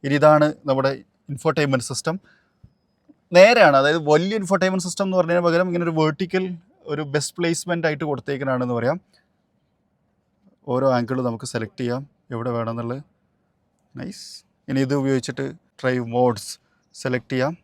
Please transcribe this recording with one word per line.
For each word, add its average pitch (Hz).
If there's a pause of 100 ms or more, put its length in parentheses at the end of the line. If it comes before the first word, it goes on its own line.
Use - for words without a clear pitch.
ഇനി 139
ഇതാണ് 151 (220)
നമ്മുടെ 135 (400)
ഇൻഫോടൈൻമെന്റ് 139
സിസ്റ്റം. 160 (1200)
നേരെയാണ്, 190
അതായത് 151 (120)
വലിയ 180
ഇൻഫോടൈൻമെന്റ് 185
സിസ്റ്റം 190
എന്ന് 185
പറഞ്ഞതിന് 170
പകരം 170
ഇങ്ങനെ 170
ഒരു 165
വെർട്ടിക്കൽ, 175 (480)
ഒരു 147 (120)
ബെസ്റ്റ് 147
പ്ലേസ്മെന്റ് 170
ആയിട്ട് 151
കൊടുത്തേക്കണാണെന്ന് 127
പറയാം. 131 (1700)
ഓരോ 127 (120)
ആംഗിൾ 120 (100)
നമുക്ക് 113
സെലക്ട് 110
ചെയ്യാം 123 (320)
എവിടെ 120
വേണമെന്നുള്ളത്. 117 (1000)
നൈസ്. - (460)
ഇനി 131
ഇത് 135
ഉപയോഗിച്ചിട്ട് 135 (360)
ഡ്രൈവ് 127 (100)
മോഡ്സ് 123 (500)
സെലക്ട് 127
ചെയ്യാം. 131 (120)